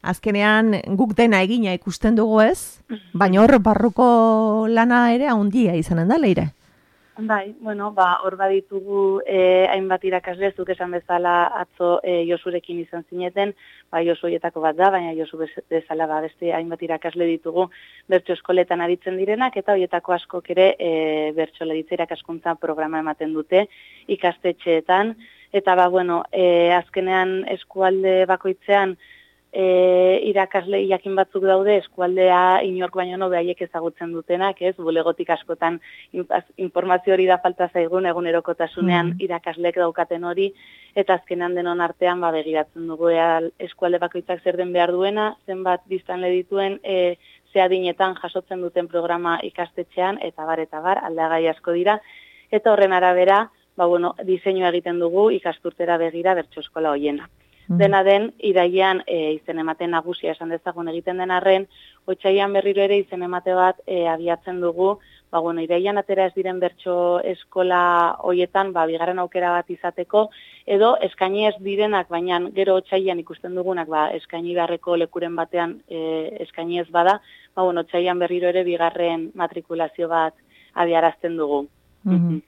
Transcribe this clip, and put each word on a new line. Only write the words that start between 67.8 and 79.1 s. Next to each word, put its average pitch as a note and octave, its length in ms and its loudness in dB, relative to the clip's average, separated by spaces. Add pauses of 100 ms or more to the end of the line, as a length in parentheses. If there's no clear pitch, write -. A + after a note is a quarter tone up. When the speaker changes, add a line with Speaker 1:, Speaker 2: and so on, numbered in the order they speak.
Speaker 2:
hoietan, F3+ 480 0
ba, E3 140 0
bigarren E3+ 340 -4
aukera F3+ 320 -2
bat F3 180 -2
izateko, F3+ 600 -2 (360)
edo G#3+ 360 4
eskaini G3 460 -2
ez G#3+ 120 0
direnak, G3 480 -2
baina F3 320 -4 (160)
gero F#3+ 200 2
otsailean F#3 440 -2
ikusten E3+ 340 -14
dugunak, F3+ 360 -4
ba, D#3 240 0
eskaini E3+ 420 -8
beharreko E3+ 400 -2
lekuren E3+ 400 -4
batean, E3+ 540 -4
eh, D#3+ 500 -8
eskaini E3+ 400 -8
ez E3 100 -6
bada, F3 320 2 (320)
ba, F#3+ 100 -2
bueno, F3 180 0
otsailean F3+ 380 -2
berriro F3 280 -2
ere F3+ 160 0
bigarren E3+ 720 -2